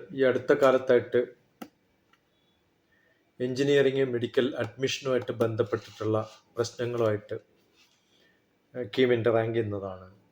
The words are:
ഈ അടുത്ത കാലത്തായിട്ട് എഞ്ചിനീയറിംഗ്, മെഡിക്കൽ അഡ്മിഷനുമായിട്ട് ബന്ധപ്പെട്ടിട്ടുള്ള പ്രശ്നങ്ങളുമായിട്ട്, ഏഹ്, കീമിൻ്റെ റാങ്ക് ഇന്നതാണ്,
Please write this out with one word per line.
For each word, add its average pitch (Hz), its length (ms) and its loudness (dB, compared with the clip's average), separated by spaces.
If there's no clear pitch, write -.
ഈ 135 80 -2
അടുത്ത 127 300 2
കാലത്തായിട്ട് 127 760 2
എഞ്ചിനീയറിംഗ്, 135 640 2
മെഡിക്കൽ 120 540 0
അഡ്മിഷനുമായിട്ട് 127 760 -4
ബന്ധപ്പെട്ടിട്ടുള്ള 110 1000 -2
പ്രശ്നങ്ങളുമായിട്ട്, 117 760 -4
ഏഹ്, 120 100 -8
കീമിൻ്റെ 120 320 4
റാങ്ക് 113 280 0
ഇന്നതാണ്, 95 560 -6